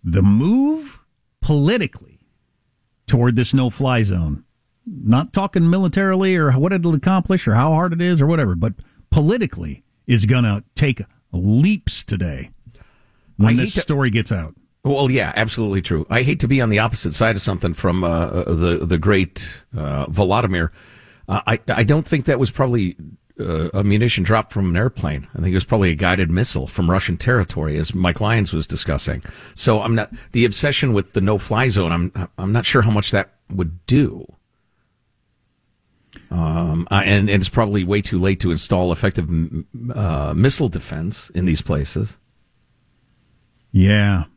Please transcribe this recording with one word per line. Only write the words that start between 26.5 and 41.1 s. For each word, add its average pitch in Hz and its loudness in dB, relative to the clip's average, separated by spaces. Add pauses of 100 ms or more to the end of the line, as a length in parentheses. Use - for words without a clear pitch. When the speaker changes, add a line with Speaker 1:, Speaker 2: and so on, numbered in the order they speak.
Speaker 2:
from 87 -2
Russian 90 0
territory, 78 -2
as 78 -4
Mike 90 0
Lyons 107 0
was 80 -2
discussing. - -4 (320)
So 110 2
I'm 113 0
not, 107 -4 (180)
the 120 2
obsession 131 0
with 101 -2
the 104 2
no-fly 107 0
zone, 95 0
I'm, 87 -2 (100)
I'm 95 -2
not 117 0
sure - 2
how 110 2
much 104 0
that - -2 (160)
would 87 -6
do. 127 0 (2000)
Um, 82 -2
I, 98 2
and, 101 2
and 98 2
it's 92 -2
probably 104 0
way 101 0
too 95 -2
late 95 0
to 87 0
install 90 0
effective 90 -2
m-, 82 -4 (260)
uh, 78 -2
missile 131 2
defense 82 -8